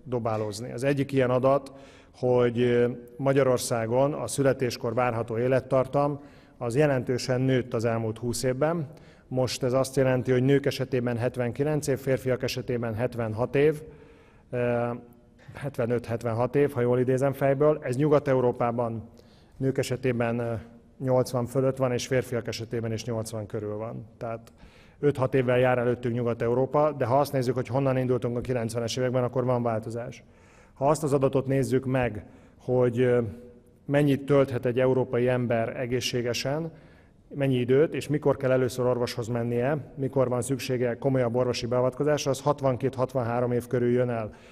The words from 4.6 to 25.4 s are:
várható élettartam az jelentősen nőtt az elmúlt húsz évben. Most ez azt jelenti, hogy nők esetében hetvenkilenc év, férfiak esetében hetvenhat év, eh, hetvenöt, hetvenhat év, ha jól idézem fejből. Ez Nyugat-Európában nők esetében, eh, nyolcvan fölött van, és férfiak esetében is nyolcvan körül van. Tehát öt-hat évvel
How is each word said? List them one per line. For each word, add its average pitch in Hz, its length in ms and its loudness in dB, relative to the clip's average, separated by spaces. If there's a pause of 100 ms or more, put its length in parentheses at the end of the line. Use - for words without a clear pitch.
várható 117 440 -2
élettartam 131 840 0 (380)
az 120 180 -4
jelentősen 131 640 0
nőtt 127 340 0
az 113 100 -2
elmúlt 113 340 -2
húsz 120 240 -4
évben. 143 440 0 (420)
Most 127 340 -2
ez 123 100 0
azt 131 240 0
jelenti, 131 360 2
hogy 123 100 4
nők 139 240 4
esetében 123 500 -2
hetvenkilenc 127 680 -2
év, 131 120 0
férfiak 127 440 -2
esetében 120 520 -4
hetvenhat 117 600 -4
év, 151 280 4 (680)
eh, 120 400 -2 (640)
hetvenöt, 120 520 -2
hetvenhat 117 500 -2
év, 143 160 4
ha 123 80 -2
jól 123 180 2
idézem 131 340 2
fejből. 143 500 2
Ez 123 140 -2
Nyugat-Európában 123 1120 0 (480)
nők 135 220 0
esetében, 120 600 -2
eh, 117 200 -4 (380)
nyolcvan 127 480 0
fölött 131 300 0
van, 131 160 0
és 120 140 -2
férfiak 120 400 -2
esetében 113 460 -6
is 110 120 -6
nyolcvan 110 420 -6
körül 104 300 -6
van. 117 280 -10 (120)
Tehát 117 360 -10 (460)
öt-hat 139 360 0
évvel 123 240 2